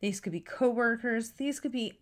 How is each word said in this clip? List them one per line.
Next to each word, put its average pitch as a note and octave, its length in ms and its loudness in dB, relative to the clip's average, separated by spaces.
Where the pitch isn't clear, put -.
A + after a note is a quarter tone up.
These G3 180 0
could E3 140 -4
be E3+ 80 -4
coworkers. A#3 880 2
These C#4 280 -2
could C#4 120 -4
be A#3 300 -4